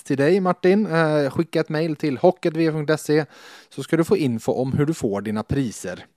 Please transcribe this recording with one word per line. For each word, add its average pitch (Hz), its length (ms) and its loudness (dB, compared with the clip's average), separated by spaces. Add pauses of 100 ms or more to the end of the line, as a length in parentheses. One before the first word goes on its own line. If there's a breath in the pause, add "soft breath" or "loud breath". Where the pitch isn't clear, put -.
till 139 120 -2
dig, 156 220 4
Martin. 185 480 2
Eh, 156 440 2
skicka 165 280 -2
ett 160 100 -2
mail 156 260 -2
till 151 220 -2
hockey 175 320 2
at 156 60 -6
V 165 120 2
F 156 60 0
punkt 156 260 0
se 151 260 0 (440 loud breath)
så - 140 -12
ska - 140 0
du 165 60 4
få 196 140 2
info 127 340 0
om 127 220 -2
hur 139 120 2
du 160 80 0
får 101 280 -4
dina 107 220 -4
priser. 95 640 -6 (120)